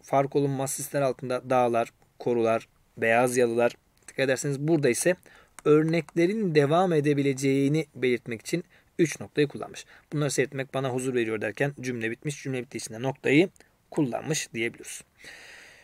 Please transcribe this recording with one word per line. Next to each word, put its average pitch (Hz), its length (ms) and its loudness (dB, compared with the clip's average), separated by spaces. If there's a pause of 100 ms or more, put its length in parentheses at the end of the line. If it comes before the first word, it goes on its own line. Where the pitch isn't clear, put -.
fark 139 340 0
olunmaz 139 360 -2
sisler 143 300 -6
altında 127 480 -4
dağlar, 123 440 2 (260)
korular, 113 480 0 (300)
beyaz 120 400 4
yalılar. 120 340 4 (360)
Dikkat - 120 -10
ederseniz 135 400 -2
burada 151 300 2
ise - 260 0 (500)
örneklerin 165 880 2
devam 165 380 4
edebileceğini 139 920 2 (100)
belirtmek 120 460 -2
için 175 220 -6 (360)
üç 156 200 0
noktayı 143 280 0
kullanmış. - 380 -12 (280)
"Bunları 147 180 -2
seyretmek 135 420 -4
bana 135 160 -2
huzur 127 240 -4
veriyor." 110 280 -2
derken 135 400 -2
cümle 120 300 -6
bitmiş, 143 320 -10
cümle 131 180 -6
bittiği - 200 -12
için - 120 -14
de 113 80 -12
noktayı 135 480 2 (420)
kullanmış 123 600 -4
diyebiliyoruz. - 480 -8 (840)